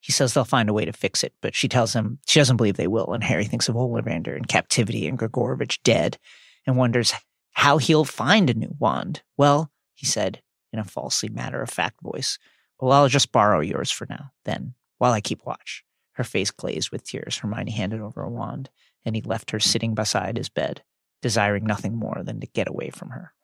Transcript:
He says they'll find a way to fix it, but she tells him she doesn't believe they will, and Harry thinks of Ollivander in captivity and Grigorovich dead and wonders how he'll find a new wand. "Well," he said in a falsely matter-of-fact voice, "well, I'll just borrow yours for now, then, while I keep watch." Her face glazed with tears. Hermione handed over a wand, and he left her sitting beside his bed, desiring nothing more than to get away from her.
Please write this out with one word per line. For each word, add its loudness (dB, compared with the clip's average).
He -4
says 2
they'll 4
find 2
a 2
way 0
to -6
fix -2
it, -6
but -4
she 0
tells 2
him -2
she 6
doesn't 6
believe 4
they 0
will, 0
and -4
Harry 0
thinks -2
of -2
Ollivander -2
in -8
captivity 0
and -4
Grigorovich -2
dead 2
and 2
wonders 2
how 4
he'll 4
find 4
a 2
new -4
wand. -2
"Well," 4
he -12
said -2
in -4
a -4
falsely -4
matter-of-fact -6
voice, -6
"well, 2
I'll 8
just 2
borrow 6
yours -2
for -8
now, -12
then, -6
while 2
I 0
keep -6
watch." -10
Her -4
face -2
glazed -6
with -8
tears. -8
Hermione -6
handed -4
over -10
a -6
wand, -8
and -4
he -2
left -6
her -2
sitting 0
beside -2
his -6
bed, -4
desiring 0
nothing -2
more -6
than -8
to -12
get -2
away -6
from -16
her. -16